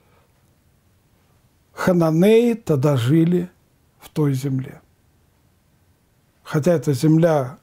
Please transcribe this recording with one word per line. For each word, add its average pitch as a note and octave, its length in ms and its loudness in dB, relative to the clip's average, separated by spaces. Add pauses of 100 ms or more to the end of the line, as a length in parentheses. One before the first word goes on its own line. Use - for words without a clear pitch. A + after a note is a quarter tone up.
(1700)
хананеи F#3 800 2
тогда D3 460 -2
жили E3 520 0 (500)
в - 100 -20
той D3 240 -2
земле. C3 480 -8 (1600)
Хотя D#3 320 -2
эта D3+ 180 -2
земля D#3 720 0